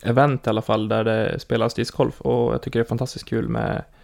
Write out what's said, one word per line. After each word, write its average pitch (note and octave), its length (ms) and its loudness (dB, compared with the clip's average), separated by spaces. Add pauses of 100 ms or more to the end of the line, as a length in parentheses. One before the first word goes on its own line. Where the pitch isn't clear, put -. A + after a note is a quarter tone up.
event C3 440 2
i A#2 40 0
alla A2 120 0
fall A2 260 0
där A2 160 2
det A2 340 0
spelas A2+ 360 0
discgolf, - 460 -2
och A#2+ 340 2
jag A#2+ 80 -4
tycker C3 160 -2
det A#2 60 2
är - 40 -8
fantastiskt - 400 -6
kul A2+ 200 -2
med A2+ 340 -2 (220)